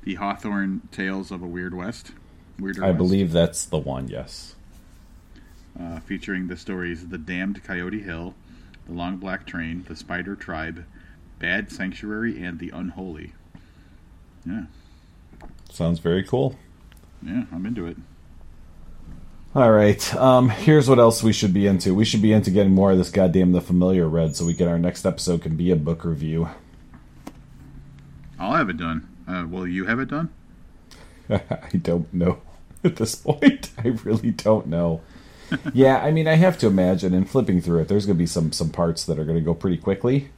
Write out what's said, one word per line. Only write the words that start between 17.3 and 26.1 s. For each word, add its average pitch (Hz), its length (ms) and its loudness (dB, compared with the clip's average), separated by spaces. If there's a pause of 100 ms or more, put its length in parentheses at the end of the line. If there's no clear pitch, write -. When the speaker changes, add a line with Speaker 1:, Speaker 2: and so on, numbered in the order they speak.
Speaker 1:
I'm 90 140 -8
into 110 200 -6
it. 85 120 -12 (1600)
Speaker 2:
All 123 180 6
right. 104 440 4
Um, 127 320 6
here's 139 400 6
what 135 100 6
else 117 240 6
we 110 120 4
should 101 200 2
be 101 140 4
into. 95 260 2
We 107 120 4
should 110 160 0
be 107 100 6
into 107 200 4
getting 98 220 6
more 95 180 6
of 95 60 6
this 90 140 2
goddamn 90 400 4
The 90 80 4
Familiar 90 480 2
read 80 280 0
so 85 100 -4
we 85 80 0
get 87 160 0
our 85 100 0
next 85 260 -2
episode 87 360 -2
can 80 160 -4
be 87 140 2
a 87 40 4
book 80 300 -2
review. 80 420 -2 (1900)